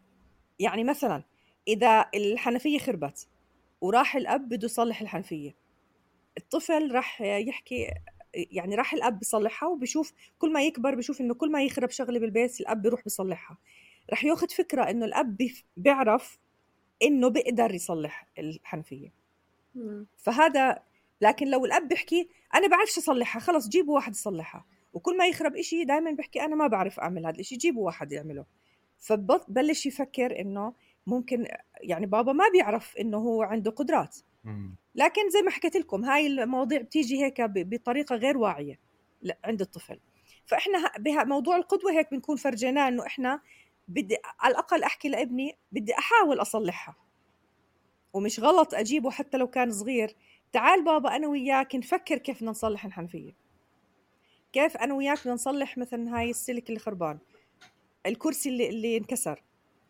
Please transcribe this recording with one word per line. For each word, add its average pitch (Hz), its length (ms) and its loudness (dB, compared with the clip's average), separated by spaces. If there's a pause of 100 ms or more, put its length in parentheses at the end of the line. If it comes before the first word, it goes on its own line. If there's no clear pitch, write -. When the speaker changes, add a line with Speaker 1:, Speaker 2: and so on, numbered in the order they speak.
(600)
Speaker 1:
يعني 202 240 0
مثلا 240 400 0 (440)
إذا 220 380 6 (100)
الحنفية 240 640 0
خربت 151 480 -6 (540)
وراح 233 340 4
الأب 262 340 0
بده 226 160 -4
يصلح 233 360 -2
الحنفية، 170 540 -8 (840)
الطفل 311 540 -2
رح 247 300 -2
يحكي، 220 680 -4 (460)
يعني 180 420 -6
راح 254 180 0
الأب 233 260 0
بصلحها، 220 500 -2
وبشوف 302 440 -4 (260)
كل 311 140 0
ما 294 100 2
يكبر 277 320 0
بشوف 247 260 -6
إنه 240 120 0
كل 302 180 -2
ما 285 120 2
يخرب 254 260 -2
شغلة 240 300 -4
بالبيت 226 420 0
الأب 220 200 -2
بيروح 226 240 2
بصلحها. 185 520 -6 (540)
رح 240 120 -2
ياخد 320 280 2
فكرة 285 320 0
إنه 220 220 -2
الأب 226 320 -2
بيف-، 247 260 -4 (140)
بيعرف 254 600 2 (640)
إنه 254 260 6
بيقدر 233 440 2
يصلح 165 540 -6 (120)
الحنفية. 156 760 -12 (640)
Speaker 2:
مم. 214 320 -12 (100)
Speaker 1:
فهذا، 269 680 2 (380)
لكن 220 260 4
لو 254 180 2
الأب 330 220 2
بيحكي: 339 420 0 (260)
"أنا 320 120 6
بعرفش 370 300 4
أصلحها"، 247 420 0
خلص 277 300 2
جيبوا 294 260 2
واحد 277 160 0
يصلحها. 180 540 -8 (280)
وكل 359 240 -4
ما 359 100 4
يخرب 320 280 0
إشي 330 280 -4
دايما 311 280 0
بيحكي: 285 300 -6
"أنا 302 140 -2
ما 302 120 2
بعرف 190 320 -2
أعمل 170 260 -6
هذا 160 100 -4
الإشي، 233 200 -12
جيبوا 240 300 0
واحد 156 260 -6
يعمله". 143 340 -10 (540)
فبط-، 214 480 2
بلش 262 380 0
يفكر 262 540 -4
إنه 202 340 -6 (340)
ممكن، 247 400 -2 (340)
يعني، 175 240 -4
بابا 220 280 2
ما 370 200 6
بيعرف 220 440 2
إنه 214 200 -2
هو 220 240 0
عنده 214 300 0
قدرات. 254 460 0 (260)
Speaker 3:
مم. 101 320 -10 (200)
Speaker 1:
لكن 330 340 4
زي 415 120 4
ما 370 100 4
حكيت - 240 -2
لكم، 240 300 -2
هاي 285 220 4
المواضيع 262 540 0
بتيجي 269 420 0
هيك 269 180 -2
ب-، 196 280 -2
بطريقة 240 460 -2
غير 262 220 2
واعية 147 420 -2 (420)
ل-، 180 100 -6 (120)
عند 214 180 -2
الطفل. - 380 -10 (460)
فإحنا 370 420 2
ه-، - 120 -8
بها-، 294 240 2
موضوع 277 340 0
القدوة 381 340 0
هيك 311 200 2
بنكون 277 240 -4
فرجيناه 262 520 0
إنه 247 180 -2
إحنا 269 360 -4 (460)
بدي 190 300 -2 (220)
على 240 120 4
الأقل - 320 0
أحكي - 260 -2
لابني: 262 480 -4 (140)
"بدي 214 220 -2
أحاول 381 480 4
أصلحها". 202 540 -4 (1160)
ومش 202 260 -2
غلط 311 340 6
أجيبه 233 380 0
حتى 277 260 -4
لو 254 100 2
كان 247 240 0
صغير: 220 440 -2 (360)
"تعال 311 340 6
بابا 302 300 2
أنا 302 120 -2
وياك 269 480 0
نفكر - 420 -2
كيف 254 200 -6
بدنا 226 140 -6
نصلح 214 340 -4
الحنفية. 170 460 -12 (1200)
كيف 302 240 2
أنا 262 160 -2
وياك 277 280 0
بدنا 247 120 -4
نصلح 269 440 -4
مثلا 233 420 -6
هاي 233 100 -2
السلك 240 400 -6
اللي 226 100 -6
خربان، 175 380 -6 (880)
الكرسي 285 440 -4
اللي، 247 200 -2
اللي 226 280 -2
انكسر". 220 460 -6 (460)